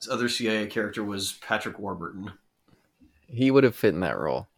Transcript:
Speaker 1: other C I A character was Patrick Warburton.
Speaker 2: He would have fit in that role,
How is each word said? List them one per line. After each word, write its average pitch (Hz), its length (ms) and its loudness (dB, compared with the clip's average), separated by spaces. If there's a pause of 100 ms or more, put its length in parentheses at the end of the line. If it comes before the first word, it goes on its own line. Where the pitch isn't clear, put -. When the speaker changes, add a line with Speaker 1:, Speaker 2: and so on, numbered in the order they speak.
Speaker 1:
other 120 200 0
C 117 200 -2
I 110 120 2
A 104 60 -4
character 104 360 -4
was 98 380 -4
Patrick 107 360 -4
Warburton. 95 540 -10 (960)
Speaker 2:
He 131 240 2
would 135 140 8
have 120 100 4
fit 104 180 4
in 78 60 -2
that 71 180 0
role, 65 300 -4 (100)